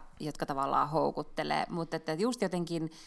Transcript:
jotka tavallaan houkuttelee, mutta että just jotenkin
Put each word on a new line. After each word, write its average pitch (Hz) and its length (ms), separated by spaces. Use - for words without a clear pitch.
jotka 147 260
tavallaan 135 440
houkuttelee, 147 800
mutta 165 280
että 160 160
just 220 300
jotenkin 170 480